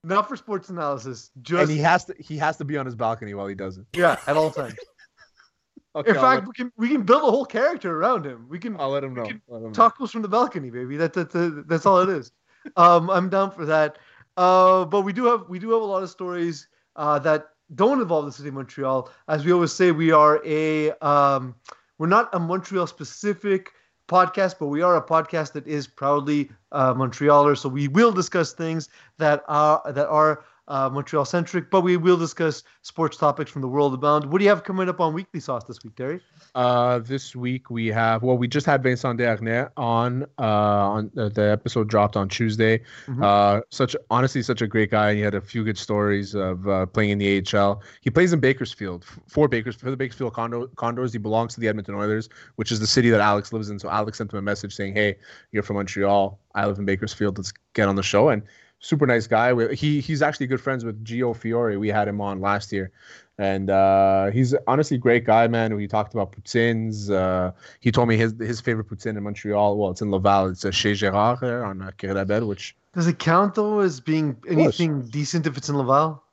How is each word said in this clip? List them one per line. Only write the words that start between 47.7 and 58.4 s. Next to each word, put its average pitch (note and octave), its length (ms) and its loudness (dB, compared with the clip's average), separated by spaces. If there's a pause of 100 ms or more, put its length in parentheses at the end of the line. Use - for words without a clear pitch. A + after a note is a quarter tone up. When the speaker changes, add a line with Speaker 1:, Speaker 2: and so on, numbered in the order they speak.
Speaker 2:
He - 80 -2
plays F3 240 2
in D3+ 60 0
Bakersfield A2 680 -2
f-, - 180 -20
for D3 220 2
Bakers-, A#2 280 -4
for B2+ 140 -8
the C3+ 60 -6
Bakersfield B2+ 380 -6
Condo-, A#2 420 -6
Condors. A#2+ 380 -4
He A#2 40 -6
belongs A2 360 -2
to A#2 60 -12
the A2+ 80 0
Edmonton G#2 260 -6
Oilers, G#2+ 340 -4 (280)
which A2+ 140 -6
is A2+ 80 -2
the G#2+ 80 -2
city A#2+ 220 4
that A2 120 6
Alex G#2 340 2
lives G#2+ 160 -8
in. G2+ 80 -10
So F#2+ 100 -10
Alex G#2 300 -4
sent G#2+ 160 -8
him G#2 40 -6
a G2 40 -6
message G2+ 320 -6
saying, G2 180 -8
"Hey, G#2 240 0 (340)
you're G#2 120 -4
from G2+ 140 -6
Montreal. G2 600 0 (160)
I G2+ 120 0
live G2+ 120 -4
in G#2 60 -6
Bakersfield. G2 540 -4
Let's F#2 160 -10 (180)
get G#2 160 2
on G2 80 0
the G2 60 -2
show." G#2 260 4
And G#2 140 0 (380)